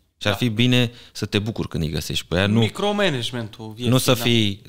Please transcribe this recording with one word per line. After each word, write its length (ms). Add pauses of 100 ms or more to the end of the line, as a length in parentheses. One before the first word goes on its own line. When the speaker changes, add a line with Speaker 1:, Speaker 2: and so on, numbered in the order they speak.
(180)
Speaker 1:
Și 100
ar 60
Speaker 2:
Da. 60
Speaker 1:
fi 100
bine 420 (220)
să 120
te 140
bucuri 280
când 160
îi 60
găsești 360
pe 120
aia. 100
Nu, 120
Speaker 2:
Micromanagementul 1160
vieții, 160
Speaker 1:
nu 60
să 160
Speaker 2:
da. 80
Speaker 1:
fii, 480